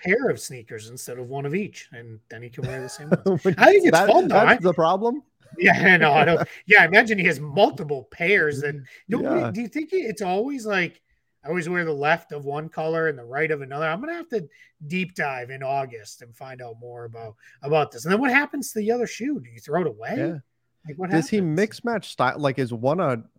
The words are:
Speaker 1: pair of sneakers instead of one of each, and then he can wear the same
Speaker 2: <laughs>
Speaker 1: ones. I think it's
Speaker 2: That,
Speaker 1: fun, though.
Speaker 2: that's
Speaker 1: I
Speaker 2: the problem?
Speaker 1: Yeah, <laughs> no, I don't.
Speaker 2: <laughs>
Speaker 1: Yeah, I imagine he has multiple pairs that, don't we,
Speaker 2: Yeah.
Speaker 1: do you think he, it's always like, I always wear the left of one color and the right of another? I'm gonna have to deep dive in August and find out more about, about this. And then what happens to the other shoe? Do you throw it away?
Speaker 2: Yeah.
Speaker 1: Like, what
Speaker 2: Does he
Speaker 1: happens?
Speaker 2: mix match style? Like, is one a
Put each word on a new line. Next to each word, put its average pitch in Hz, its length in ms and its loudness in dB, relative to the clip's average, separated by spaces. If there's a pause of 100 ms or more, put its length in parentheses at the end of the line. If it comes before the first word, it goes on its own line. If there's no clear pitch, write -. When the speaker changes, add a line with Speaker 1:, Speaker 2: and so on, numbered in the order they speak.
Speaker 1:
pair 214 260 0
of 120 100 -4
sneakers 113 500 -14
instead 127 300 -14
of 123 80 -12
one 139 180 -8
of 143 80 -4
each, - 380 -8
and 117 280 -18 (100)
then 113 120 -16
he 120 80 -16
can 131 160 -10
wear 131 160 -10
the 131 80 -12
same 151 200 -16
Speaker 2:
<laughs> 165 160 0
Speaker 1:
ones. 190 200 0
I 190 200 4
think 359 220 8
it's 285 40 6
Speaker 2:
That, 185 160 6
Speaker 1:
fun, 330 220 6
though. 190 60 4
Speaker 2:
that's 196 160 8
Speaker 1:
I 233 120 2
Speaker 2:
the 180 100 4
problem? 196 480 0 (360)
Speaker 1:
Yeah, 185 400 6
<laughs> - 0 -
no, 156 160 4
I 147 120 6
don't. 165 220 2 (100)
Speaker 2:
<laughs> - 100 -20
Speaker 1:
Yeah, 202 160 8
I - 20 6
imagine 214 340 4
he 175 60 0
has 151 140 0
multiple 147 720 0
pairs 165 500 0
that, 147 140 -4 (340)
don't 220 140 -2
we, - 180 0
Speaker 2:
Yeah. - 100 -2
Speaker 1:
do 202 100 -6
you 233 60 -6
think 311 240 -8
he, 381 60 0
it's 233 240 -6
always 214 440 -4
like, 185 360 -4 (420)
I 135 60 -14
always 170 200 -4
wear 175 160 -2
the 160 80 -2
left 151 400 -2
of 147 120 -12
one 151 220 -6
color 160 400 -2
and 143 100 -4
the 123 60 -16
right 143 280 -4
of 147 100 -4
another? 139 240 -6
I'm 165 160 -4
gonna 320 120 -10
have 339 160 -12
to 202 160 -6 (420)
deep 185 280 -4
dive 131 360 -6
in 135 120 -12
August 131 580 -6
and 120 140 -20
find 131 260 -16
out 117 200 -16
more 120 240 -14
about, 113 300 -16 (260)
about 147 300 0
this. 117 140 -14
And 170 60 0
then 208 80 2
what 262 120 0
happens 285 420 -2
to 220 60 -4
the 208 120 0
other 240 160 -2
shoe? 262 320 -6
Do 120 100 -14
you 117 100 -20
throw 160 220 -2
it 165 60 -2
away? 117 300 -8
Speaker 2:
Yeah. 160 200 -4 (480)
Speaker 1:
Like, 147 120 -14
what 180 140 -6
Speaker 2:
Does 160 180 2
he 214 80 0
Speaker 1:
happens? 165 200 0
Speaker 2:
mix 214 280 -2
match 233 240 -4
style? 127 300 0
Like, 139 200 -2
is 120 140 -4
one 131 260 0
a 127 240 -2 (160)